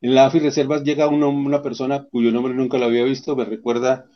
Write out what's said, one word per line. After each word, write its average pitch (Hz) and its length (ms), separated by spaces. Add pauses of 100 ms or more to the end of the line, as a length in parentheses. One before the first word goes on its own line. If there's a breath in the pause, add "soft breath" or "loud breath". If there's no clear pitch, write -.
En 123 140
la 131 120
afi 143 120
Reservas 147 460
llega 147 240
uno, 147 220
una 143 320
persona 135 480
cuyo 117 200
nombre 123 240
nunca 127 240
lo 123 80
había 120 180
visto, 135 300
me 127 100
recuerda, 120 720